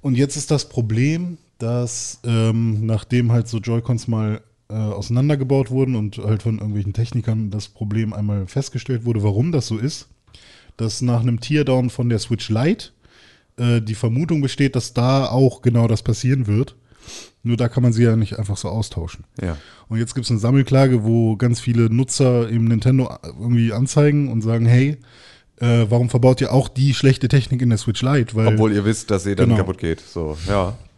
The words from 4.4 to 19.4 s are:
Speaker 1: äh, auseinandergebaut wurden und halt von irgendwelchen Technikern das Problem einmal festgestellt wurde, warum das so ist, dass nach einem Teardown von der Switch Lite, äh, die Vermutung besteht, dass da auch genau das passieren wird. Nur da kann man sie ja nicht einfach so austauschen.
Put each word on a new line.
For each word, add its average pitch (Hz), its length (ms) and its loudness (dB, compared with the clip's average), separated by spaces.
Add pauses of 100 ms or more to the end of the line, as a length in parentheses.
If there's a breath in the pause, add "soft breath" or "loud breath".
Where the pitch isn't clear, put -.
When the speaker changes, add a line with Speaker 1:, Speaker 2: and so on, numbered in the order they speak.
Speaker 1:
äh, 107 60 -14
auseinandergebaut 127 960 -2
wurden 131 240 0
und 107 240 -4
halt 107 240 -2
von 113 160 -2
irgendwelchen 104 340 -4
Technikern 110 580 -2
das 104 180 -8
Problem 107 440 -4
einmal 104 360 -4
festgestellt 127 560 -6
wurde, 117 180 0
warum 107 300 0
das 143 160 -2
so 110 100 -4
ist, 131 300 -6 (680 loud breath)
dass 113 240 -6
nach 123 200 0
einem 120 200 0
Teardown 131 480 0
von 120 200 -4
der 117 100 0
Switch - 320 -4
Lite, 147 400 0 (680 soft breath)
äh, 120 240 2
die 110 140 -6
Vermutung 143 480 0
besteht, 139 340 0
dass 120 160 -4
da 131 380 2
auch 135 320 2
genau 117 260 4
das 110 140 0
passieren 127 460 0
wird. 107 260 0 (720 loud breath)
Nur 117 120 0
da 120 120 0
kann 123 160 0
man 120 80 6
sie 113 100 2
ja 113 140 4
nicht 110 240 -2
einfach 101 160 -4
so - 120 -8
austauschen. 85 560 -6 (160)